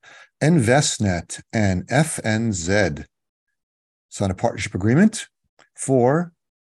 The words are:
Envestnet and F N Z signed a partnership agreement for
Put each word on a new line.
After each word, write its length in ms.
Envestnet 960
and 380
F 340
N 300
Z 500
signed 220
a 40
partnership 400
agreement 500
for 580